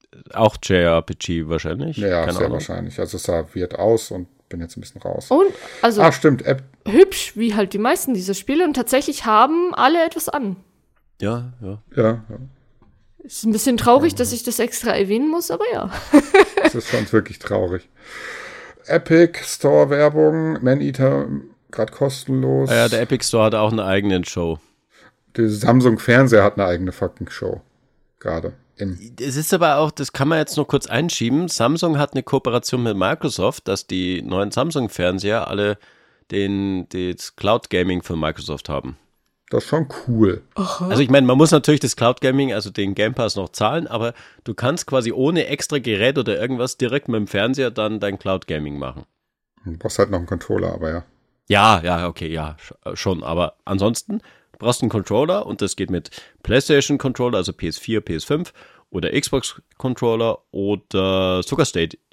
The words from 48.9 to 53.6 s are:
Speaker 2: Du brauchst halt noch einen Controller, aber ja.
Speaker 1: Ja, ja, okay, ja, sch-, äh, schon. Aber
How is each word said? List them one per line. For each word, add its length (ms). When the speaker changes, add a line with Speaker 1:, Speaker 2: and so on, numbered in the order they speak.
Speaker 2:
Du 120
brauchst 220
halt 100
noch 100
einen 60
Controller, 480
aber 160
ja. 140
Speaker 1:
Ja, 340
ja, 240
okay, 240
ja, 240
sch-, 240
äh, 60
schon. 300
Aber 400